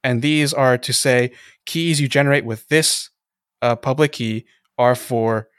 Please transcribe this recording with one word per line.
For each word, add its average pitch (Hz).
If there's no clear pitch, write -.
And 120
these 151
are 127
to 123
say 123
keys 165
you 139
generate 139
with 110
this, -
uh, 120
public 143
key 113
are 123
for 113